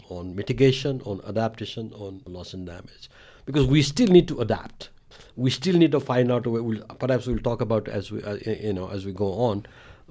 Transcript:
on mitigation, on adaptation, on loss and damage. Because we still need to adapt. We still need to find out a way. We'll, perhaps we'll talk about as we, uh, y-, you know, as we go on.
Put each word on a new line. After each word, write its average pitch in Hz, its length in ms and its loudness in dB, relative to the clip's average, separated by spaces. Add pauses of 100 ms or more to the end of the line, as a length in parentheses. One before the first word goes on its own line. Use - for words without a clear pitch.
on 90 260 -10
mitigation, 131 680 2
on 101 220 -6
adaptation, 110 680 -6
on 98 320 -14
loss 90 280 -14
and 92 120 -10
damage. 90 440 -16 (360)
Because 139 200 2
we 143 160 4
still 226 260 2
need 180 200 8
to 143 120 -6
adapt. - 500 -4 (440)
We 127 160 0
still 180 260 0
need 160 160 8
to 147 80 2
find 123 300 2
out 123 160 0
a 120 40 0
way. 113 100 0
We'll, 113 240 -4
perhaps 127 420 -2
we'll 120 120 -2
talk 117 220 -2
about 107 280 0
as 104 240 -6
we, 107 100 -8
uh, 104 140 -6 (100)
y-, 110 160 -4
you 107 100 -2
know, 92 180 -4
as 98 140 -6
we 98 80 -6
go 98 200 -2
on. 104 340 0 (440)